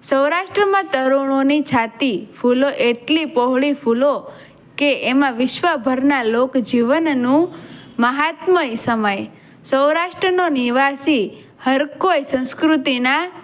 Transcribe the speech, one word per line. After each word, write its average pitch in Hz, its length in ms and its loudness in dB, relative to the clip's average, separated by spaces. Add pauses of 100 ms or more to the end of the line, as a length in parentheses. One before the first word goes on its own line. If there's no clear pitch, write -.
સૌરાષ્ટ્રમાં 359 800 0
તરુણોની 269 760 2
છાતી 226 680 -2 (120)
ફૂલો, 247 280 2
એટલી 254 560 0
પહોળી 254 480 0
ફૂલો 254 600 0 (460)
કે 277 300 0
એમાં 269 240 2
વિશ્વભરના 262 920 0
લોકજીવનનું 254 1300 2 (500)
મહાત્મય 294 760 0
સમાય. 214 520 -2 (440)
સૌરાષ્ટ્રનો 349 800 0
નિવાસી 269 800 0 (340)
હર 269 220 2
કોઈ 320 380 0
સંસ્કૃતિના 269 1040 0 (140)